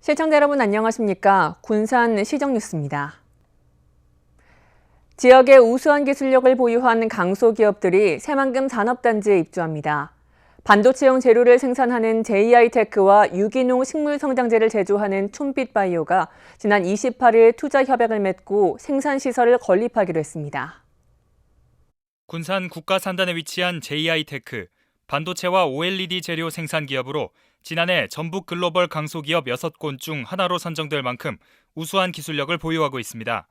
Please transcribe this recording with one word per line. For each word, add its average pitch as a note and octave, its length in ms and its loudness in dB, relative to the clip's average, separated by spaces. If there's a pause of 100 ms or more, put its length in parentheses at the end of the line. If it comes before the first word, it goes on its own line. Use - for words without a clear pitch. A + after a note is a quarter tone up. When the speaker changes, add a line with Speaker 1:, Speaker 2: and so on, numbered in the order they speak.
Speaker 1:
시청자 D#4 300 2
여러분 C#4+ 240 2
안녕하십니까? G3+ 960 0
군산 A3 640 0
시정 C#4 300 -4
뉴스입니다. D3 640 -6 (2000)
지역의 C4 420 8
우수한 C4 460 4
기술력을 C4 500 2
보유한 A#3 540 2
강소기업들이 G3+ 1080 0
새만금 C4+ 520 -2
산업단지에 A3 680 0
입주합니다. D#3 760 -6 (500)
반도체용 C4 560 4
재료를 B3 400 6
생산하는 A#3+ 640 -2
제이아이 A#3 460 4
테크와 G#3 680 2
유기농 B3+ 480 0
식물 D4 340 -4
성장제를 A#3+ 520 0
제조하는 G3+ 640 -2
촌빛 C#4 400 -6
바이오가 F3 560 -2 (280)
지난 G#3 280 0
이십팔 A3+ 500 0
일 A3+ 160 8
투자 C4+ 320 -2
협약을 A#3 380 0
맺고 F#3+ 580 -2
생산 C#4 400 -4
시설을 B3 380 2
건립하기로 G3+ 600 0
했습니다. D3 680 -10 (1400)
Speaker 2:
군산 F3 420 -8
국가산단에 F3+ 680 -4
위치한 F3 460 -6
제이아이 D#3 420 -4
테크, B2 440 -12 (400)
반도체와 F3+ 580 -2
오엘이디 F3+ 560 -6
재료 E3 280 -6
생산 D#3 360 -8
기업으로 C3 460 -8 (320)
지난해 E3 440 -4
전북 E3 380 -10
글로벌 F3 420 -2
강소기업 D3+ 640 -6
여섯 C#3 280 -8
곳 C#3+ 200 -10
중 D3+ 280 -10
하나로 F3+ 320 -4
선정될 D#3 440 -8
만큼 B2 360 -8 (380)
우수한 F3+ 380 -4
기술력을 D3+ 440 -6
보유하고 D#3+ 400 -4
있습니다. A2+ 540 -8